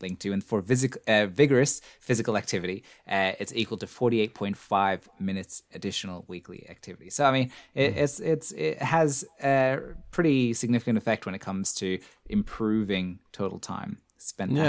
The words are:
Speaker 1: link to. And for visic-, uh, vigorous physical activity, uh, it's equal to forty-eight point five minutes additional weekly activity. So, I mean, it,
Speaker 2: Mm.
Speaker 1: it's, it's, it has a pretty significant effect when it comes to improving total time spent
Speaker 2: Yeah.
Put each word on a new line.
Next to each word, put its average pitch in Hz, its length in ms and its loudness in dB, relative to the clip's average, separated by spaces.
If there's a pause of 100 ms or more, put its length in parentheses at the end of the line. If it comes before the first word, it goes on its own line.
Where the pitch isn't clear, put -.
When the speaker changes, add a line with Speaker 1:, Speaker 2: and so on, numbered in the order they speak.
Speaker 1:
link 92 200 -8
to. 101 120 -4
And 98 120 0
for 104 180 -2
visic-, 127 340 0 (120)
uh, 107 180 6
vigorous 135 540 4 (200)
physical 117 360 0
activity, 95 460 -4 (280)
uh, 95 300 2
it's 101 140 -8
equal 110 240 -2
to 104 100 -8
forty-eight 117 460 0
point 101 220 -4
five 98 520 0 (100)
minutes 95 440 -6 (120)
additional 90 540 -8
weekly 87 420 -14
activity. 87 400 -18
So, - 140 0
I 135 80 6
mean, 127 180 2 (240)
it, 139 200 2
Speaker 2:
Mm. - 80 -4
Speaker 1:
it's, 143 180 -2
it's, 160 320 -2
it 156 300 -4
has 151 420 2 (180)
a 135 360 4 (340)
pretty 135 420 4
significant 117 440 0
effect 107 280 -2
when 95 80 -6
it 98 60 -8
comes 95 340 -4
to 92 240 -2 (280)
improving 101 920 0 (140)
total 95 260 -4
time 98 400 -10 (200)
spent - 340 -6
Speaker 2:
Yeah. 143 160 2